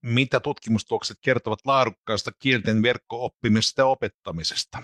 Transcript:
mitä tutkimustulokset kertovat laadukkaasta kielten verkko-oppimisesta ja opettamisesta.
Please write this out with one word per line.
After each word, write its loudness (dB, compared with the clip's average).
mitä 0
tutkimustulokset -4
kertovat 0
laadukkaasta -2
kielten 2
verkko-oppimisesta 0
ja 4
opettamisesta. -4